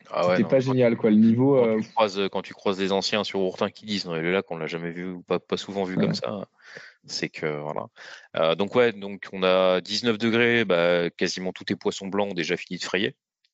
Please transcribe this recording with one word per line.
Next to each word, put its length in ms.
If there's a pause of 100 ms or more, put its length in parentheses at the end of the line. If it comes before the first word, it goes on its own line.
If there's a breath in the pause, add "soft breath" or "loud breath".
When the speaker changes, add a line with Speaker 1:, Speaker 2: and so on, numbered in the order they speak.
Speaker 1:
Ah 160
ouais, 60
Speaker 2:
c'était 120
Speaker 1:
non. 60
Speaker 2:
pas 100
génial, 380
quoi. 140
Le 60
niveau, 440
Speaker 1:
Quand 60
Speaker 2:
euh, 140
Speaker 1:
tu 120
croises, 380
quand 100
tu 140
croises 220
des 160
anciens 300
sur 180
Ourtin 280
qui 160
disent, « 220
Non, 80
le 160
lac, 180
on 80
l'a 80
jamais 240
vu, 380
pas, 100
pas 200
souvent 260
vu 140
Speaker 2:
Ouais. 80
Speaker 1:
comme 100
ça. » 320 (600 loud breath)
C'est 220
que, 160
voilà. 400 (500 loud breath)
Euh, 200
donc 180
ouais, 180
donc 400
on 120
a 360
dix-neuf 380
degrés, 480
bah, 460
quasiment 420
tous 120
tes 100
poissons 320
blancs 240
ont 20
déjà 240
fini 220
de 40
frayer. 320 (380)